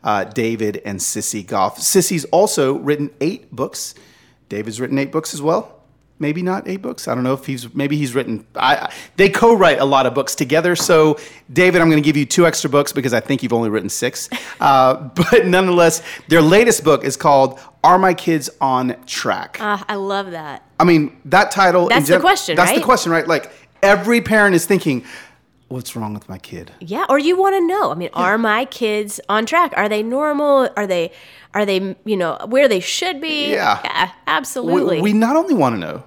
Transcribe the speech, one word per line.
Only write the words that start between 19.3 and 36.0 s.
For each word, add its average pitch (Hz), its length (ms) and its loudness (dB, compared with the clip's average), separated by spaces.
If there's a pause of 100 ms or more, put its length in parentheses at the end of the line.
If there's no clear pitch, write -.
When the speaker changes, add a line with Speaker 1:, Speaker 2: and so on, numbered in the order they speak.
Speaker 2:
Uh, 208 200 -4 (100)
I 208 60 -6
love 196 360 -6
that. 156 300 -14 (180)
Speaker 1:
I 170 40 0
mean, 160 420 2
that 180 240 2
title 180 360 2
in - 40 -4
Speaker 2:
That's 277 160 2
the 269 80 2
Speaker 1:
gen-, 277 80 4
Speaker 2:
question, 339 340 0
Speaker 1:
that's 175 140 4
the 247 80 2
Speaker 2:
right? 330 80 -2
Speaker 1:
question, 226 260 2
right? 160 160 0
Like, 160 240 -2 (300)
every 202 400 4
parent 208 320 4
is 170 140 2
thinking, 151 360 0 (640)
"What's 127 280 -12
wrong 107 180 -8
with 104 160 -14
my 95 80 -12
kid?" 87 420 -16
Speaker 2:
Yeah, 208 300 -6
or 269 80 2
you 330 200 0
wanna 392 240 2
know. 370 300 0
I 151 40 -6
mean, 175 180 -8
Speaker 1:
Yeah. 170 80 -4
Speaker 2:
are 196 160 0
my 226 280 0
kids 208 540 -6 (100)
on 220 180 0
track? 330 280 0
Are 208 140 0
they 214 140 -2
normal? 277 720 0
Are 208 80 -2
they, 175 260 -2 (440)
are 208 100 0
they, 190 300 -2 (100)
you 214 120 -2
know, 170 200 -2 (100)
where 262 200 2
they 202 140 2
should 349 400 -6
be? 302 300 -4
Speaker 1:
Yeah. 196 320 0
Speaker 2:
Yeah, - 280 -2 (160)
absolutely. 185 720 -2
Speaker 1:
We, 202 160 0
we 214 40 2
not 226 180 2
only 339 180 2
wanna 131 240 2
know 80 300 -10